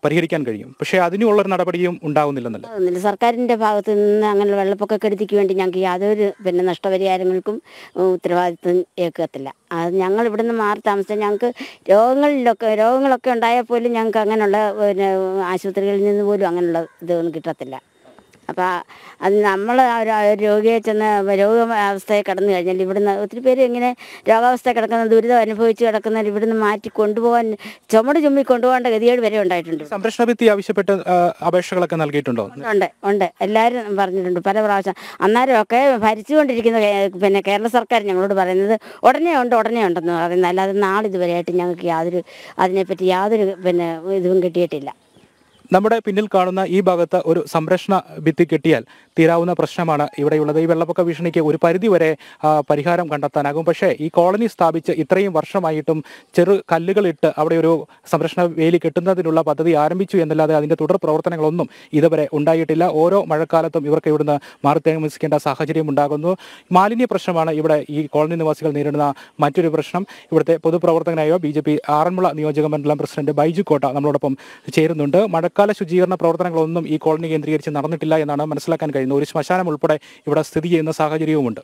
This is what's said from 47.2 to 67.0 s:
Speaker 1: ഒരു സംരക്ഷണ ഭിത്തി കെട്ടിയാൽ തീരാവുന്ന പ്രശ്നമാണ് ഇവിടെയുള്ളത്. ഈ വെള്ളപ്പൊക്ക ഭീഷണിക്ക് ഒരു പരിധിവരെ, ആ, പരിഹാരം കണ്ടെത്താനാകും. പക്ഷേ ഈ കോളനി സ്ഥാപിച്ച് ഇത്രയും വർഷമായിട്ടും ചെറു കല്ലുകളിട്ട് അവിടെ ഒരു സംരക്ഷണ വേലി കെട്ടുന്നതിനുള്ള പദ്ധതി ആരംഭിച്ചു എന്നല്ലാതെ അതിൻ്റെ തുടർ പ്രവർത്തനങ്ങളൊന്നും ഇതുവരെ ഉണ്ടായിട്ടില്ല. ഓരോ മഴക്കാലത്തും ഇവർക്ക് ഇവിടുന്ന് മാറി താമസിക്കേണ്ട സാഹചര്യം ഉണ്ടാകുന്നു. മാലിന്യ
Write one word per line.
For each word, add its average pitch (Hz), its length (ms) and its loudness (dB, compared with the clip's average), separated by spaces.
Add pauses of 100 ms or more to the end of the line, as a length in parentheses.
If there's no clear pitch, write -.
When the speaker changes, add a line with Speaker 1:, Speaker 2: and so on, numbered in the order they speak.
Speaker 1:
ഒരു 165 260 0
സംരക്ഷണ 180 500 0 (240)
ഭിത്തി 165 240 2
കെട്ടിയാൽ 151 340 2 (360)
തീരാവുന്ന 170 400 2
പ്രശ്നമാണ് 151 460 0 (160)
ഇവിടെയുള്ളത്. 151 420 2
ഈ - 80 0
വെള്ളപ്പൊക്ക 165 360 0
ഭീഷണിക്ക് 165 420 -2
ഒരു 151 140 2
പരിധിവരെ, 175 460 2 (340)
ആ, 151 60 2 (200)
പരിഹാരം 170 420 0
കണ്ടെത്താനാകും. 147 580 -2
പക്ഷേ 170 200 0 (160)
ഈ - 20 -4 (100)
കോളനി 190 380 2
സ്ഥാപിച്ച് 165 360 0 (120)
ഇത്രയും 190 340 0
വർഷമായിട്ടും 156 600 -2 (360)
ചെറു 180 200 4 (160)
കല്ലുകളിട്ട് 170 640 0
അവിടെ 160 180 2
ഒരു 165 160 2 (400)
സംരക്ഷണ 165 320 0 (160)
വേലി 165 260 2
കെട്ടുന്നതിനുള്ള 165 560 0
പദ്ധതി 156 320 0 (100)
ആരംഭിച്ചു 180 340 -2
എന്നല്ലാതെ 156 420 2
അതിൻ്റെ 151 220 0
തുടർ 156 220 0
പ്രവർത്തനങ്ങളൊന്നും 156 680 -2 (240)
ഇതുവരെ 156 400 2
ഉണ്ടായിട്ടില്ല. 160 540 0 (140)
ഓരോ 180 300 2
മഴക്കാലത്തും 160 580 0
ഇവർക്ക് 156 240 0
ഇവിടുന്ന് 151 240 0 (280)
മാറി 147 220 2
താമസിക്കേണ്ട 156 460 -2 (140)
സാഹചര്യം 156 420 -2
ഉണ്ടാകുന്നു. 147 440 0 (380)
മാലിന്യ 208 420 2